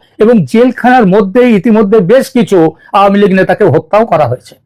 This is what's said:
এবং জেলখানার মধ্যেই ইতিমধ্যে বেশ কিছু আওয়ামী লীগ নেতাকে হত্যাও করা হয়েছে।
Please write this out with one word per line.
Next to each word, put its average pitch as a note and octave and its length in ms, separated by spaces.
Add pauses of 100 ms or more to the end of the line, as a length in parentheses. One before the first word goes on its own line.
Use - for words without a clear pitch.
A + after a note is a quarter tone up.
(180)
এবং A3 260
জেলখানার B3 600
মধ্যেই G#3 500
ইতিমধ্যে G#3+ 440
বেশ A3 300
কিছু E3+ 420 (200)
আওয়ামী G3+ 260
লীগ G3+ 160
নেতাকে F#3+ 300
হত্যাও F3+ 420
করা D#3 200
হয়েছে। - 280 (120)